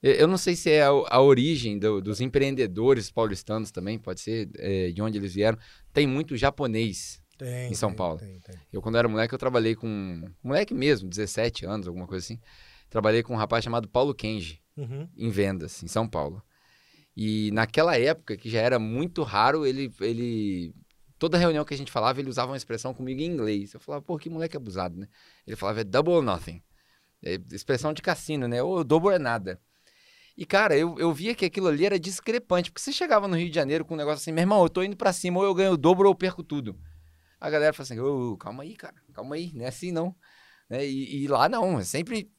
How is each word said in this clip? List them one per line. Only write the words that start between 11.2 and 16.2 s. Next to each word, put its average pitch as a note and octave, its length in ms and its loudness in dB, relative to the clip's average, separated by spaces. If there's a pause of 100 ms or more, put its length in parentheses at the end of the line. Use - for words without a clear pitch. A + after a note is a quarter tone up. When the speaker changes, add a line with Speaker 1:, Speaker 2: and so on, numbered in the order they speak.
Speaker 1:
anos, G2 220 -6
alguma F2 180 -10
coisa F2+ 180 -8
assim. A2+ 140 -12 (520)
Trabalhei A2 340 4
com A#2+ 100 -6
um A2+ 40 -2
rapaz A2 260 0
chamado A#2 240 -2
Paulo C3+ 260 2
Kenji, F#2 460 -8 (160)
Speaker 2:
Uhum. C#3 320 -10 (100)
Speaker 1:
em A2+ 140 -4
vendas, F#2+ 500 -2
em E2+ 60 -14
São A2 200 -2
Paulo. E2 360 -6 (760)